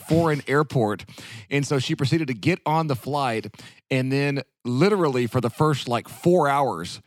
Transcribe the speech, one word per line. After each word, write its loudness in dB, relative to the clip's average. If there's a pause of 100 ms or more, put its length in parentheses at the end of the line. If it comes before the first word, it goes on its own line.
foreign 2
<laughs> -10
airport. 0 (440)
And 0
so 0
she -2
proceeded 0
to -4
get 0
on 0
the 0
flight, -4 (420)
and 0
then 0 (240)
literally 2
for 0
the -2
first, 0
like, -2
four 2
hours -2